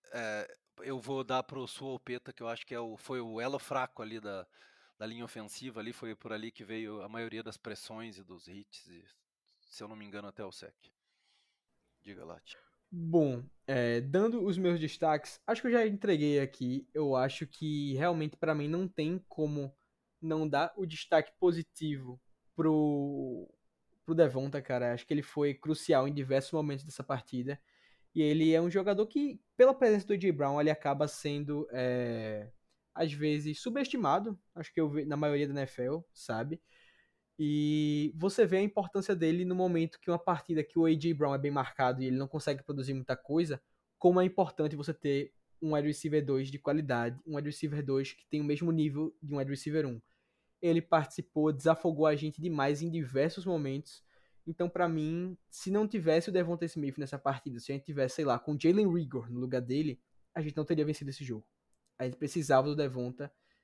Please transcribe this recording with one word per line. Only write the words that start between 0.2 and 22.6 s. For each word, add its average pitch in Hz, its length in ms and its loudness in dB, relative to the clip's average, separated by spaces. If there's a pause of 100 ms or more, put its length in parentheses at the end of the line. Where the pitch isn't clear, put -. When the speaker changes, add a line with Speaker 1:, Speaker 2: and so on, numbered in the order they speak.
Speaker 1:
eu 135 180 -8
vou 135 240 -6
dar 131 200 0
pro 135 240 -10
Suopeta, 127 640 -10
que - 80 -20
eu 117 60 -8
acho 117 180 -8
que - 80 -14
é 120 60 -6
o, 113 180 -10
foi 131 220 -8
o 113 200 -8
elo 135 200 -4
fraco 127 420 -6
ali 110 180 -10
da, 98 280 -10 (500)
da 107 80 -10
linha 117 200 -10
ofensiva, 113 540 -12
ali, 113 140 -10
foi 113 220 -12
por 117 180 -12
ali 110 180 -8
que - 120 -18
veio 107 380 -10
a 101 80 -12
maioria 110 340 -10
das 110 140 -14
pressões 107 600 -14
e 98 60 -20
dos 90 240 -20
hits, 98 400 -20
e, 87 180 -20 (640)
se - 140 -16
eu 104 40 -10
não 110 80 -16
me 107 100 -16
engano, 101 220 -12
até 101 160 -14
o 92 80 -12
SEC. - 220 -18 (1300)
Diga 101 220 -18
lá, 82 160 -16
Ti. - 180 -20 (320)
Speaker 2:
Bom, 160 540 0 (240)
é, 120 340 0
dando 196 420 2
os 185 140 0
meus 175 220 2
destaques, 156 640 -2
acho 233 160 -2
que 262 60 -2
eu 233 40 2
já 233 140 6
entreguei 160 540 2
aqui. 135 540 -2
Eu 147 220 0
acho 135 300 0
que 147 500 -4
realmente 156 420 0
pra 156 180 2
mim 147 120 -2
não 175 200 0
tem 175 400 -2
como 147 480 -4 (440)
não 156 280 0
dar 147 280 2
o 190 100 -4
destaque 160 520 2
positivo 151 800 0 (360)
pro, 143 920 2 (580)